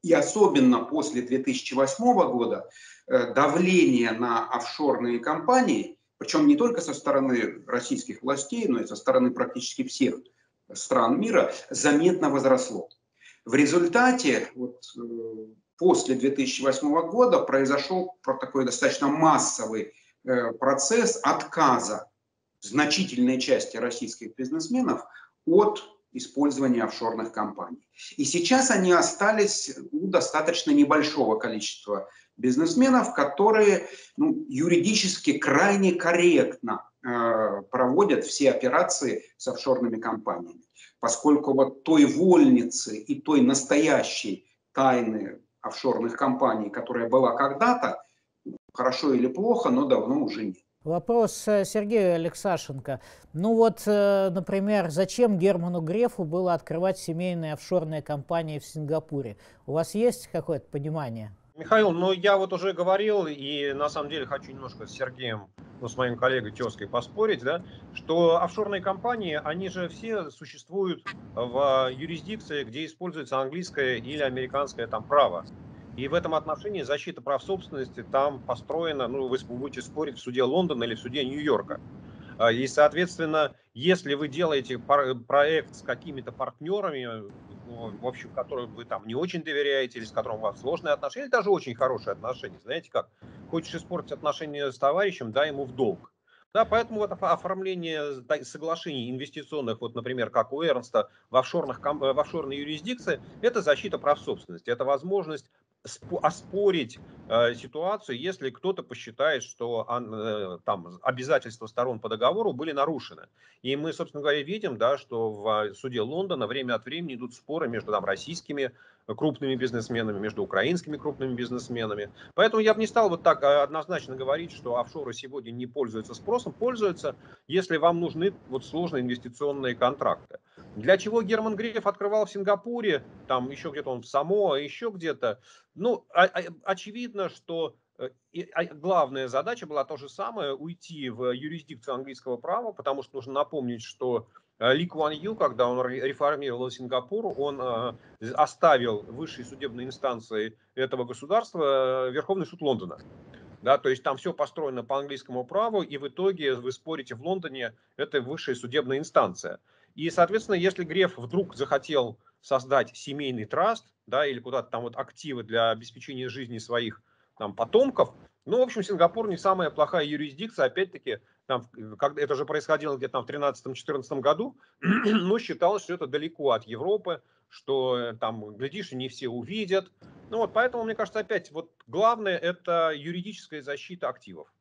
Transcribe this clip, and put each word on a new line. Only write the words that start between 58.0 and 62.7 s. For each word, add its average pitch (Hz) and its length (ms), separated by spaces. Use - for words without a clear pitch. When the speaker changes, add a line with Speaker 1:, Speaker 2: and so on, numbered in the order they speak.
Speaker 2:
компании 151 580
в - 60
Сингапуре? 147 720
У 135 60
вас 160 240
есть 233 320
какое-то 160 420
понимание? 135 640
Speaker 3:
Михаил, 202 360
ну 175 200
я 190 260
вот 190 140
уже 185 220